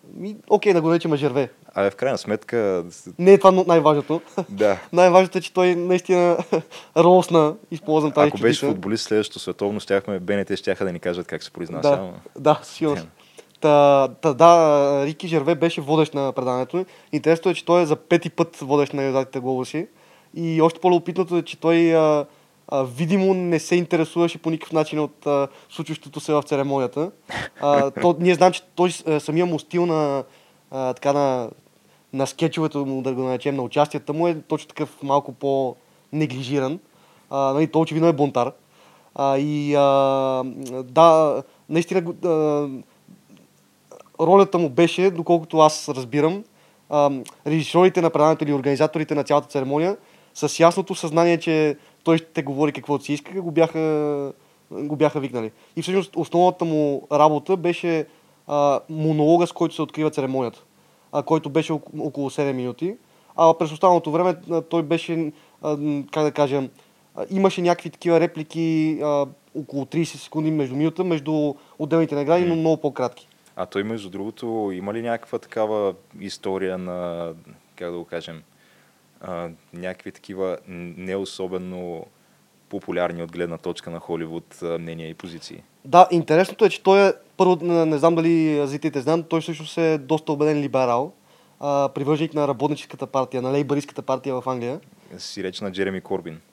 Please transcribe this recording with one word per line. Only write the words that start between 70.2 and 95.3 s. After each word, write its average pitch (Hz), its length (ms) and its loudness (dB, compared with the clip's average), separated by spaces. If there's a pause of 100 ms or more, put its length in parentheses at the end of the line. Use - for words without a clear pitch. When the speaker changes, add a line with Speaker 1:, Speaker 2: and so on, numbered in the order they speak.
Speaker 1:
секунди 156 300 -4
между 139 260 -2
минута, 160 280 -2
между 151 500 -2 (240)
отделните 156 360 0
награди, 156 300 2
но 170 100 0
Speaker 2:
М. 160 60 -2
Speaker 1:
много 160 160 2
по-кратки. 131 520 -6 (280)
Speaker 2:
А 92 100 -6
той, 98 160 -4
между 107 280 -8
другото, 110 640 -6
има 98 220 -8
ли 113 80 -6
някаква 117 360 -6
такава 107 560 -2 (260)
история 95 580 -6
на, 87 520 -8 (460)
как 87 140 -10
да 87 80 -10
го 85 60 -12
кажем, 82 380 -12 (800)
а, 87 280 -10 (240)
някакви 92 400 -14
такива 92 460 -8 (100)
н-, 87 280 -14
не 92 200 -8
особено 90 920 -10 (640)
популярни 87 540 -6
от 82 100 -12
гледна 85 260 -6
точка - 320 -10
на 85 80 -12
Холивуд, 82 640 -10
а, 85 160 -6
мнения 82 300 -12
и 82 60 -14
позиции? - 480 -18 (220)
Speaker 1:
Да, 175 260 6
интересното 175 540 2
е, 196 60 4
че - 120 -12
той 196 260 6
е, 180 40 2 (240)
първо, 185 260 2
не, 170 240 2
не 156 120 0
знам 165 160 4
дали 160 520 2
зрителите 143 340 -6
знаят, 160 280 -2
той 240 120 -2
всъщност 156 380 -10
е 160 200 0
доста 156 340 -4
убеден 151 280 0
либерал, 131 520 -2 (480)
а, 139 280 0
привърженик 147 460 -2
на 147 140 -2
работническата 139 580 -6
партия, 127 360 -4
на 131 100 -4
лейбъристската 143 500 -4
партия 131 320 -6
в 127 140 -6
Англия. 127 320 -8 (380)
Speaker 2:
Си - 240 -14